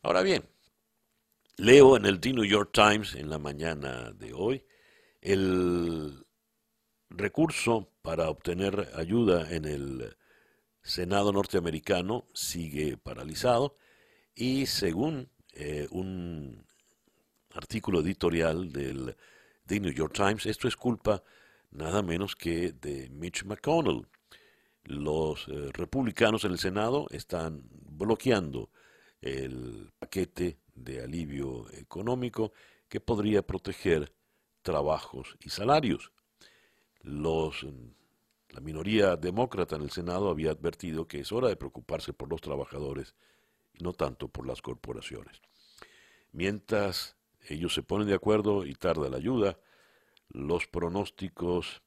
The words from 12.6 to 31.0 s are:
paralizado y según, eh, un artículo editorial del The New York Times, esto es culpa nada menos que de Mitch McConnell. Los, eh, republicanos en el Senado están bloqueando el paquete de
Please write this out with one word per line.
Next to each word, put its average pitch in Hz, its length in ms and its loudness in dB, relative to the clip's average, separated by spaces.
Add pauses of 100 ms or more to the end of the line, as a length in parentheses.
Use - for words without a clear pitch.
paralizado 117 760 -2 (600)
y 131 320 0
según, 127 640 -2 (240)
eh, 73 360 -6
un 85 760 -8 (880)
artículo 98 460 0
editorial 82 720 0
del 65 460 -6 (480)
The 104 160 -2
New 87 120 -2
York 76 220 -2
Times, 104 300 0
esto 110 240 -2
es - 80 -2
culpa 107 460 0 (480)
nada 80 320 -2
menos 90 320 -2
que 85 380 -2
de 67 380 -10
Mitch 82 340 -8
McConnell. 104 640 0 (760)
Los, 76 640 -2
eh, 69 240 -8
republicanos 110 720 0
en 92 80 0
el 85 60 -4
Senado 107 520 0
están 80 600 -8
bloqueando 78 1000 -2 (500)
el 64 760 -10
paquete 87 600 -6 (160)
de 64 280 -12